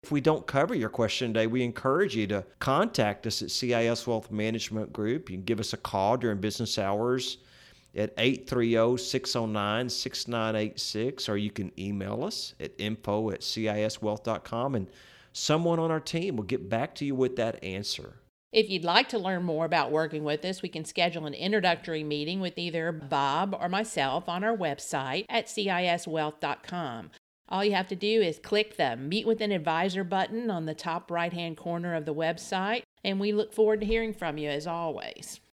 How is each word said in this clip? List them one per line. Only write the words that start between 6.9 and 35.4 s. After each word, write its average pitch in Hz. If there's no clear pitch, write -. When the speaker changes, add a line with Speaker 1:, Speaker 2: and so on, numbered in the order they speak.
Speaker 1:
at 104
eight 127
three 117
oh, 120
six 123
oh 113
nine, 107
six -
nine 113
eight 107
six, 123
or 104
you 104
can 101
email 101
us -
at -
info 107
at -
C 110
I 107
S 107
wealth 107
dot 110
com, 127
and 95
someone 170
on 165
our 160
team 165
will 107
get 98
back 117
to 143
you 139
with 127
that 113
answer. -
Speaker 2:
If 220
you'd 180
like 190
to 240
learn 185
more 165
about 160
working 151
with 151
us, 185
we 180
can 160
schedule 170
an 143
introductory 170
meeting 151
with 175
either 170
Bob 156
or 175
myself 175
on 180
our 226
website 151
at -
C 202
I 180
S 175
wealth 156
dot 147
com. 123
All 190
you 208
have 185
to 202
do 208
is 165
click 208
the 123
Meet 160
with 226
an 208
Advisor 180
button 202
on 170
the 156
top 170
right-hand 170
corner 170
of 160
the 156
website, 185
and 196
we 208
look 208
forward 220
to 214
hearing 226
from 156
you 147
as 147
always. -